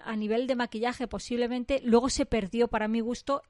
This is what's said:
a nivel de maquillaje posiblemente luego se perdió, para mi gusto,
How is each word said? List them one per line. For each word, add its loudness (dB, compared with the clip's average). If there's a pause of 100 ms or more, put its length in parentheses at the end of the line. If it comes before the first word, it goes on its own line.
(120)
a -4
nivel 0
de 0
maquillaje -2
posiblemente -2
luego 6
se 0
perdió, 0
para 0
mi 0
gusto, -4